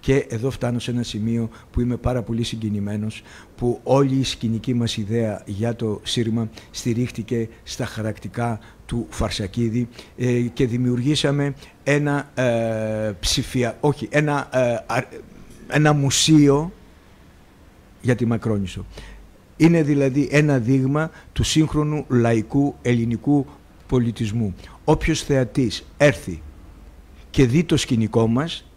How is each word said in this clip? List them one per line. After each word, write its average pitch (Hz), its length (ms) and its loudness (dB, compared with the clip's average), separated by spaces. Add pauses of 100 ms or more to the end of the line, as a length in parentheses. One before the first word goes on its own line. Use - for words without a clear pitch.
Και 135 280 2
εδώ 117 220 -4
φτάνω 120 280 -4
σε 117 120 -6
ένα 120 120 -2
σημείο 113 460 -2 (220)
που - 100 -2
είμαι 120 160 0
πάρα 123 260 -2
πολύ 117 200 -4
συγκινημένος, 107 800 -6 (340)
που 123 260 -2
όλη 135 320 2
η 135 100 2
σκηνική 113 500 -4
μας 117 220 -2
ιδέα 110 500 -2
για 110 300 -4
το 107 260 -4
σύρμα 113 480 -2 (200)
στηρίχτηκε 117 800 -4 (140)
στα - 240 -8
χαρακτικά 110 720 -6 (280)
του 120 240 -6
Φαρσακίδη, 117 760 -2 (280)
ε, 123 240 0
και 123 260 0
δημιουργήσαμε 135 880 0 (280)
ένα, 143 520 0
ε, 110 840 -2
ψηφια-, - 600 -2
όχι, 151 300 0
ένα, 147 420 0
ε, 120 340 0
αρ-, 120 220 -2 (600)
ένα 151 240 4
μουσείο 147 800 4 (1300)
για 120 140 2
τη 117 120 -2
Μακρόνησο. 107 600 -2 (680)
Είναι 165 260 6
δηλαδή 139 480 2
ένα 147 280 4
δείγμα 135 520 2 (220)
του - 100 -2
σύγχρονου 151 680 0
λαϊκού 120 760 2
ελληνικού 123 640 0 (400)
πολιτισμού. 113 680 -2 (300)
Όποιος 156 380 2
θεατής 131 640 0 (100)
έρθει 117 460 2 (880)
και 139 160 4
δει 147 180 2
το 156 120 0
σκηνικό 113 500 2
μας 127 500 -2